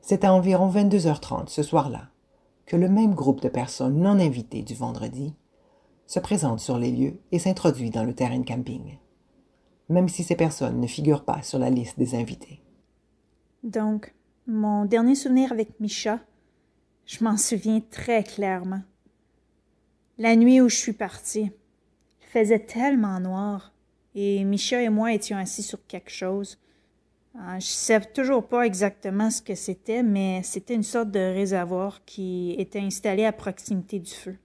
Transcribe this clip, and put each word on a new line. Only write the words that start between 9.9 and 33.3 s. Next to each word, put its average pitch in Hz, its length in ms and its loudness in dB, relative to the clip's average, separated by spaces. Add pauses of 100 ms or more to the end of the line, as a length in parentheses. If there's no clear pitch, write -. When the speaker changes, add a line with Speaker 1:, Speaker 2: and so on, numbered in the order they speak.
Speaker 1:
même 180 180 4
si - 160 -6
ces 175 100 0
personnes 135 460 0
ne 123 60 0
figurent 147 400 0
pas - 160 -4
sur - 160 -6
la 127 100 0
liste 123 300 -2
des 123 160 0
invités. - 480 -8 (1000)
Speaker 2:
Donc, 214 520 -4 (320)
mon 214 400 0
dernier 233 280 6
souvenir 262 380 2
avec 220 260 -4
Misha, 214 420 -2 (840)
je - 180 -6
m'en 220 140 2
souviens 220 540 0
très 226 340 0
clairement. 190 560 -4 (1400)
La 226 200 6
nuit 254 260 10
où 240 80 6
je - 60 0
suis - 180 -2
partie, 208 580 -6 (680)
il - 100 -20
faisait 220 280 4
tellement 220 600 0
noir 190 540 -6 (400)
et 202 300 0
Misha 202 360 0
et 240 80 2
moi 220 240 2
étions 208 240 -2
assis 190 260 -8
sur - 240 -12
quelque - 240 -16
chose. 196 480 -6 (800)
Euh, 185 240 -10
je 185 60 -8
sais - 340 0
toujours 254 480 -2
pas 240 180 0
exactement 202 640 -2
ce - 120 -6
que 202 120 -8
c'était, 220 480 -4
mais 196 400 0
c'était 185 320 -8
une 220 80 0
sorte 220 300 -4
de 196 80 0
réservoir 185 840 -2
qui 180 540 -6
était 202 220 -6
installé 196 440 -2
à 214 80 2